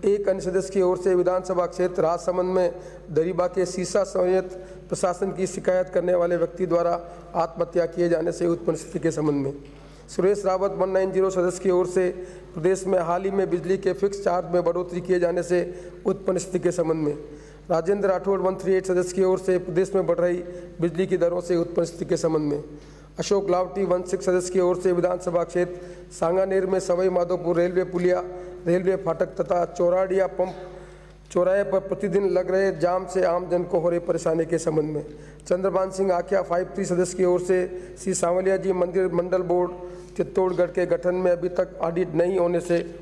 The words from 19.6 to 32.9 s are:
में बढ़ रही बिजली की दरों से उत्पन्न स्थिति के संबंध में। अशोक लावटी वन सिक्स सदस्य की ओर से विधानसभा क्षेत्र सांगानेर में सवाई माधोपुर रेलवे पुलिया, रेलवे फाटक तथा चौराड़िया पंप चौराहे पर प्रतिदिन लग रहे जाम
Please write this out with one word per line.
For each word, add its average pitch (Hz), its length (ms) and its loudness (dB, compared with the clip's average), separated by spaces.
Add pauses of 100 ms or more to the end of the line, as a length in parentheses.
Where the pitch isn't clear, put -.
में 180 120 2
बढ़ 170 100 2
रही 175 200 2 (440)
बिजली 170 260 0
की 190 100 0
दरों 170 240 2
से 180 140 -2
उत्पन्न 170 300 0
स्थिति 170 200 -8
के 165 120 0
संबंध 160 340 0
में। 147 120 -4 (560)
अशोक 196 300 0
लावटी 180 340 0
वन 180 180 0
सिक्स 180 240 -4
सदस्य 180 280 0
की 190 60 4
ओर 180 160 4
से 180 160 0
विधानसभा 175 520 0
क्षेत्र 175 360 -2 (320)
सांगानेर 190 540 0
में 185 140 2
सवाई 180 300 2
माधोपुर 175 480 0
रेलवे 180 260 2
पुलिया, 180 400 2 (440)
रेलवे 180 280 2
फाटक 175 460 -2
तथा 175 240 2
चौराड़िया 185 600 2
पंप 185 280 -2 (760)
चौराहे 185 320 2
पर 190 160 0
प्रतिदिन 190 500 0
लग 180 220 0
रहे 190 280 4
जाम 180 280 2